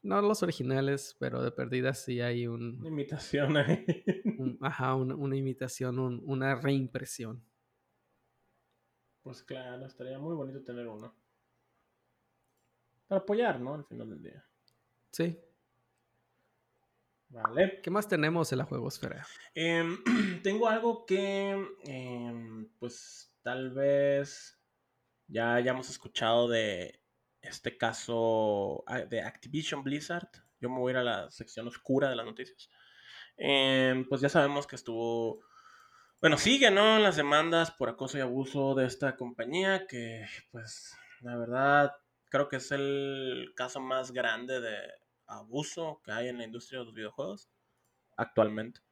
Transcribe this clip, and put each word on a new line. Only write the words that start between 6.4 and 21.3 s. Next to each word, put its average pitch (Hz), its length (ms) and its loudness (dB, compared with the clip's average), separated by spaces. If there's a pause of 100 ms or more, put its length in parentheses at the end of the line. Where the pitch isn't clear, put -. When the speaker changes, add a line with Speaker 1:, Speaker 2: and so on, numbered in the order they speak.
Speaker 1:
reimpresión. 123 880 -2 (1800)
Speaker 2:
Pues 131 200 -14
claro, 127 420 -12
estaría 131 360 -12
muy 160 160 -6
bonito 135 260 -8
tener 120 240 -10
uno. 110 260 -14 (2000)
Para 196 140 2
apoyar, 208 360 2
¿no? 127 160 -6
Al 147 100 -12
final 113 260 -12
del 85 120 -14
día. - 220 -18 (680)
Speaker 1:
Sí. 165 300 -2 (1900)
Speaker 2:
Vale. 127 540 0
Speaker 1:
¿Qué 170 80 -6
más 208 160 0
tenemos 160 460 2
en 127 60 2
la - 60 0
juegosfera? - 640 -6 (280)
Speaker 2:
Em, 165 500 0
<clears throat> 202 400 2
tengo 220 240 2
algo 226 360 2
que, 196 460 0 (340)